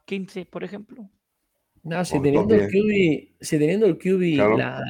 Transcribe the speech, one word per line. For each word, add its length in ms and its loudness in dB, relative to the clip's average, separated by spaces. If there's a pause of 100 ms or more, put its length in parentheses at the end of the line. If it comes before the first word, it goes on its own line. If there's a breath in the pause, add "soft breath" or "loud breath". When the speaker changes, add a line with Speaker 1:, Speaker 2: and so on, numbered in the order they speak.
Speaker 1:
quince, 400 -10
por 180 -12
ejemplo. 460 -16 (760)
Speaker 2:
No, 200 -4
si 120 -4
Speaker 3:
Por 80 0
Speaker 2:
teniendo 320 2
el 60 6
Speaker 3:
top 100 -2
diez. 120 2
Speaker 2:
Q 60 0
B, 500 0
si 180 -4
teniendo 280 2
el 120 2
Q 200 0
B, 180 0
Speaker 3:
Claro. 220 4
Speaker 2:
la, 320 -4